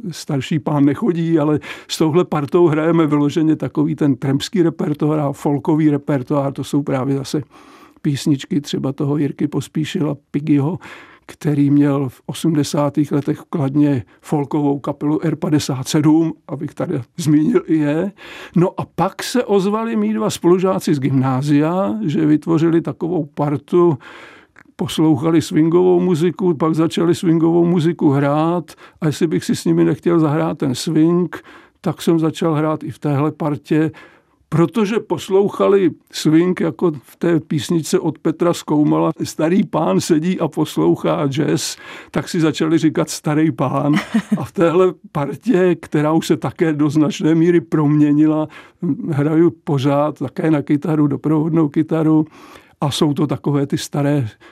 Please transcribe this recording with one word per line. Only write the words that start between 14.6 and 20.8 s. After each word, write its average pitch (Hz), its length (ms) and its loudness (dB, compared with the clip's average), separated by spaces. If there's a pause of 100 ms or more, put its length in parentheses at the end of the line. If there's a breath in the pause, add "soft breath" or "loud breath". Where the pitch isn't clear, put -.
kapelu 151 460 -4
R 151 100 0
padesát 147 520 -2
sedm, 160 460 2 (140)
abych 143 260 -8
tady 147 280 -6 (160)
zmínil 156 480 2
i 160 120 0
je. 156 340 -2 (440 loud breath)
No 185 240 2
a 151 60 -6 (100)
pak 185 280 -4
se 247 200 -2
ozvali 208 520 -2
mý 214 180 0
dva 214 160 -2
spolužáci 180 680 0